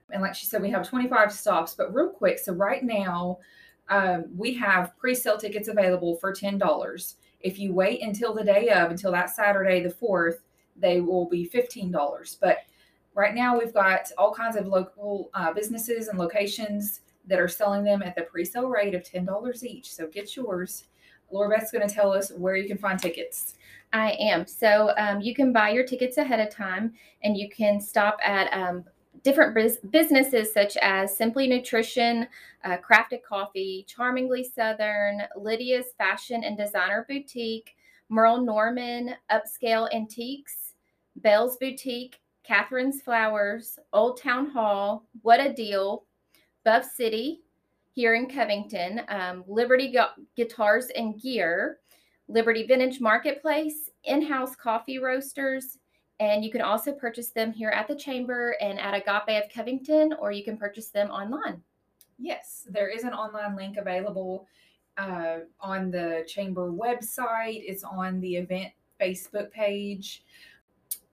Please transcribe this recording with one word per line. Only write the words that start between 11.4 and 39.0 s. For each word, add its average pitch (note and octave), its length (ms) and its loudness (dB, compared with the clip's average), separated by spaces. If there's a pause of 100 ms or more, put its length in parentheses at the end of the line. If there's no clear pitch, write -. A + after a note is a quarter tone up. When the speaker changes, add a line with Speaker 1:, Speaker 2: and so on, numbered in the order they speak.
Speaker 1:
fifteen G3+ 480 -2
dollars. C#3+ 480 -4
But - 200 4 (560)
right G#3 180 2
now A#3+ 240 2
we've A3+ 160 0
got F#3+ 420 4
all G3+ 160 6
kinds A3+ 260 -4
of F#3+ 100 -2
local, G3 640 -2
uh, E3+ 180 -2
businesses A3+ 560 -4
and G3 120 -4
locations G#3 840 -4 (240)
that F#3 140 2
are F3 80 4
selling G3+ 360 0
them G3+ 200 4
at F3+ 120 -8
the E3+ 60 -2
pre-sale F3 460 -2
rate G#3 260 2
of F3+ 100 -4
ten F3+ 220 -6
dollars A3+ 400 -6
each. - 260 -14
So D#3+ 160 -10
get G3+ 280 -12
yours. F#3+ 500 -6 (460)
Lori G#3 240 2
Beth's A3 160 -2
gonna G#3 180 0
tell G3+ 240 4
us G3 180 0
where F#3 240 0
you G3 120 0
can G3 100 -4
find F#3+ 220 0
tickets. - 560 -6 (360)
Speaker 2:
I A3 280 2
am. F#3 260 2
So, G#3+ 520 6
um, G3+ 220 2
you A3 140 -2
can C4 180 4
buy G#3+ 200 4
your B3 140 2
tickets B3+ 320 -2
ahead C4 220 2
of G#3+ 140 0
time, G3+ 400 -4 (300)
and G#3 120 2
you G3+ 140 -6
can G#3 320 2
stop G#3 420 2
at, G3 300 2
um, F3+ 320 -2 (380)
different C#4 300 6
bus-, A3+ 260 2 (100)
businesses C4 640 4
such G3+ 240 2
as G3 380 2
Simply A#3 300 2
Nutrition, A#3 800 0 (380)
uh, F3+ 140 -2
Crafted A#3 440 4
Coffee, G3 680 -6
Charmingly B3+ 560 -2
Southern, G#3+ 800 -2 (120)
Lydia's B3 520 -2 (100)
Fashion G#3 480 -2
and G#3 120 -4
Designer G#3 520 -2
Boutique, A#3 640 -8 (320)
Merle A3+ 340 6
Norman, A#3+ 720 -2 (160)